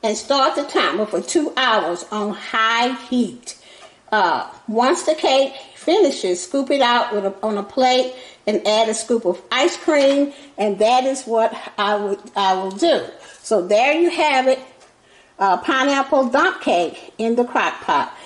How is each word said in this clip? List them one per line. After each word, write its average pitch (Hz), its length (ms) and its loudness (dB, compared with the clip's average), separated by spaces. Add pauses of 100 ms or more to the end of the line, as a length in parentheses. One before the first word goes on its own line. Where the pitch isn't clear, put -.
and 214 160 -2
start 277 380 0
the 285 80 -4
timer 285 420 -2
for 180 160 -4
two 311 340 -2
hours 202 560 0
on 208 220 -4
high 233 600 0 (100)
heat. - 580 -4 (500)
Uh, 175 380 0 (180)
once 240 360 2
the 311 100 0
cake 269 400 0 (220)
finishes, 277 680 2
scoop 277 300 -4
it 277 100 2
out 233 320 2
with 196 140 -2
a, 196 160 -6
on 214 160 -2
a 202 40 -6
plate 254 520 0 (320)
and 208 200 -2
add 220 220 2
a 220 60 -2
scoop 226 300 -2
of 180 260 -2
ice 277 260 0
cream, 285 560 2 (240)
and 202 220 -2
that 240 240 4
is 269 220 -2
what 226 300 0 (220)
I 208 200 0
would, 202 220 -4 (160)
I 190 200 2
will 190 160 -4
do. 247 340 0 (380)
So 185 240 0
there 240 260 4
you 339 160 2
have 285 380 2
it, 262 120 2 (760)
uh, 196 200 2
pineapple 269 720 0
dump 320 320 0
cake 175 580 -2
in 226 160 0
the 247 100 2
crock 214 360 -2
pot. - 300 0 (140)